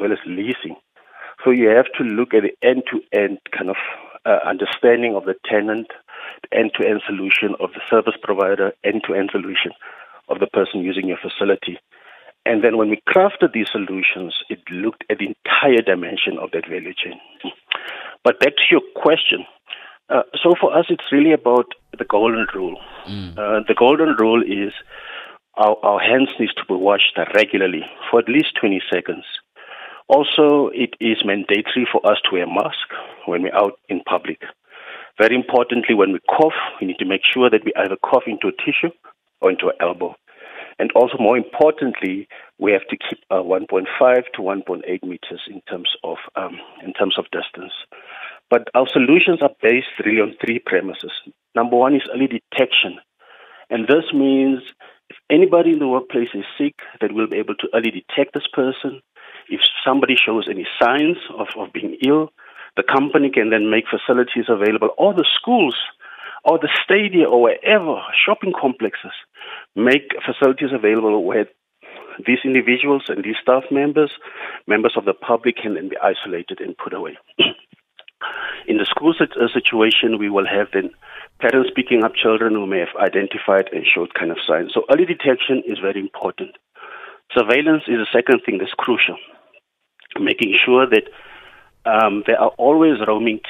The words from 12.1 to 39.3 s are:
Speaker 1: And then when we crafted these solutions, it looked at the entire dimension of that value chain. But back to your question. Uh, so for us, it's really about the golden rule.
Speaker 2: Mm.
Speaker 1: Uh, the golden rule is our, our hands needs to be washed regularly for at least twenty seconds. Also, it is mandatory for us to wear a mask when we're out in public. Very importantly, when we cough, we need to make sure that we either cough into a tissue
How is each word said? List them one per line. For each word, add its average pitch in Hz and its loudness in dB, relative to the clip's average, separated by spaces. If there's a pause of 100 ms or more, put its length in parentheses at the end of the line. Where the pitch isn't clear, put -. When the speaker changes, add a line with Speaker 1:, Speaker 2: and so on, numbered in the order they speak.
Speaker 1:
And 110 0
then 113 4
when 107 2
we 107 -2
crafted 185 2
these 110 -2
solutions, 92 -4 (140)
it 110 -10 (100)
looked 95 -6
at 104 -2
the 101 -4
entire - 2
dimension 92 -2
of - -10
that 82 -6
value 82 -10
chain. - -10 (1040)
But - 4
back 139 2
to - 2
your 165 6 (140)
question. 117 2 (640)
Uh, 131 0 (180)
so 175 6
for 170 2
us, 170 4
it's - -6
really 147 4
about 123 2 (300)
the 123 -6
golden 113 0
rule. 92 -6 (300)
Speaker 2:
Mm. 95 -12
Speaker 1:
Uh, 104 -2
the 110 2
golden 151 4
rule 113 4
is 101 -4 (840)
our, 107 4
our 101 2
hands 127 2
needs 107 -2
to - -10
be 98 -2
washed 98 0 (160)
regularly 95 0 (260)
for 117 4
at 113 0
least 143 0
twenty 98 0 (100)
seconds. - -4 (840)
Also, 147 4
it 120 -4
is 113 0
mandatory 104 -2
for - 0
us 104 4
to - -2
wear 90 0
a 85 -6
mask - -4 (360)
when 87 -2
we're - -2
out 101 2
in 95 -6
public. - -6 (760)
Very 110 4
importantly, 120 0
when 98 4
we 87 -4 (100)
cough, 156 4 (280)
we 98 -4
need 90 -6
to - -6
make 95 -2
sure 127 4
that 107 4
we 104 -4
either 95 -2
cough 127 2
into 107 -4
a - -6
tissue 170 -2 (460)